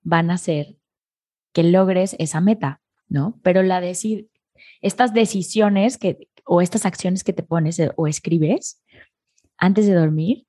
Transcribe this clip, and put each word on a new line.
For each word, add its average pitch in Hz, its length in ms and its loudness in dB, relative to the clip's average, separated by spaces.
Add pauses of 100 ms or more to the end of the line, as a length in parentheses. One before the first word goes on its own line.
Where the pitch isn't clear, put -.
van 170 300 0
a 180 40 -2
hacer 151 420 -6 (760)
que 165 100 2
logres 185 540 2
esa 160 240 -4
meta, 190 400 0 (260)
¿no? 147 360 -4
Pero 185 180 4
la 185 200 0
deci-, 196 480 -8 (520)
estas 226 320 0
decisiones 208 840 0
que, - 280 -4 (180)
o 175 160 4
estas 185 240 -2
acciones 185 380 -4
que 190 100 -2
te - 100 -6
pones, 165 360 -2
eh, 151 180 0
o 160 100 -2
escribes 160 760 -2 (760)
antes 196 280 2
de 202 80 4
dormir 160 560 0